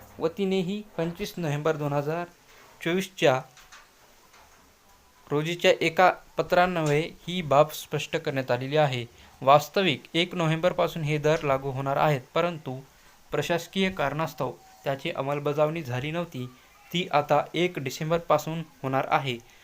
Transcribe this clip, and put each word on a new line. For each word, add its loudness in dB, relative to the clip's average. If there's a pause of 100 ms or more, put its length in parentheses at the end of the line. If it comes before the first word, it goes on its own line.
(200)
वतीनेही -2 (140)
पंचवीस -4
नोव्हेंबर -2
दोन -4
हजार -4 (560)
चोवीसच्या 2 (1900)
रोजीच्या 2 (100)
एका 4 (260)
पत्रान्वये 2 (160)
ही -4
बाब 6
स्पष्ट -6
करण्यात -4
आलेली 0
आहे. 2 (360)
वास्तविक 4 (100)
एक 0
नोव्हेंबरपासून 0
हे 0
दर 2
लागू 0
होणार -2
आहेत, 4 (120)
परंतु -2 (520)
प्रशासकीय -2
कारणास्तव -4 (320)
त्याची -4
अंमलबजावणी -2
झाली -4
नव्हती, -6 (480)
ती -2
आता 2
एक -2
डिसेंबरपासून -2 (240)
होणार -2
आहे, 0 (260)